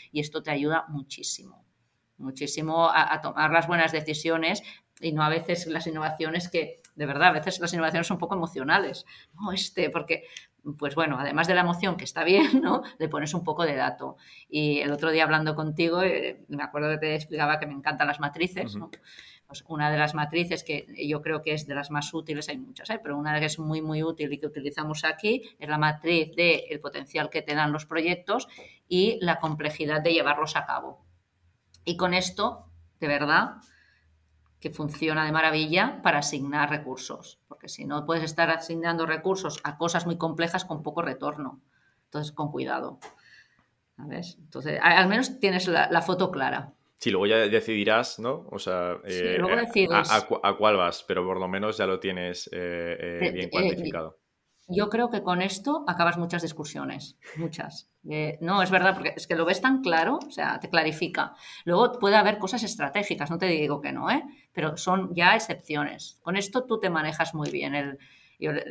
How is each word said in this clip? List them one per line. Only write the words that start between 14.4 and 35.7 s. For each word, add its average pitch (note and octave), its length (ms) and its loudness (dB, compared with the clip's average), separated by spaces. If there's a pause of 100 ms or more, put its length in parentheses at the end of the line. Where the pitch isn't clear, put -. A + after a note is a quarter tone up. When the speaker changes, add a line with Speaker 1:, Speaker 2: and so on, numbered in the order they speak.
Speaker 1:
Y D3+ 300 2
el C#3+ 120 0
otro D3+ 200 0
día D#3+ 120 6
hablando D#3 320 2
contigo, D#3+ 460 0
eh, D#3 460 0
me C#3+ 160 -6
acuerdo D3 260 -2
que D#3 80 -2
te D#3 180 -2
explicaba D3+ 440 0
que D3+ 80 -6
me C#3+ 80 -8
encantan D3 320 0
las D3 120 -2
matrices, D#3+ 560 -4
¿no? C3 100 -10
Speaker 2:
Ujú. - 120 -18 (480)
Speaker 1:
Pues - 220 -20
una D3+ 240 0
de D3+ 80 2
las D3+ 160 2
matrices D#3+ 480 -2
que D3 240 -6 (200)
yo D3+ 140 -2
creo D#3 220 -4
que D#3 100 -2
es D3+ 140 -6
de C#3+ 80 -6
las C#3+ 160 -6
más D3 240 -2
útiles, D#3 340 -6
hay C#3+ 80 -6
muchas, - 320 -14
¿eh? A3 120 -4
Pero D3 180 -6
una D3+ 200 0
que D#3 60 0
es D3+ 140 -4
muy, D#3 240 -2
muy D#3 180 -2
útil D#3+ 320 -4
y C#3+ 60 -6
que D#3 80 -4
utilizamos D3 580 -6
aquí G#3 380 0 (160)
es D3+ 100 -8
la D3+ 80 0
matriz D#3 580 2
del D#3+ 460 2
potencial C#3+ 480 -4
que D3+ 140 -4
te D3+ 100 -4
dan D3 180 2
los D3+ 140 -2
proyectos F3 640 -2 (420)
y F#3+ 320 4
la E3+ 160 2
complejidad D3+ 640 -2
de E3+ 120 4
llevarlos D3 420 2
a D3+ 100 -2
cabo. - 400 -8 (800)
Y F3 120 -2
con F3+ 180 2
esto, G3+ 500 -2 (340)
de D#3 80 -2
verdad, D3 500 4 (1040)
que D#3 120 -8
funciona D#3 520 -2
de D3+ 80 0
maravilla D#3+ 680 2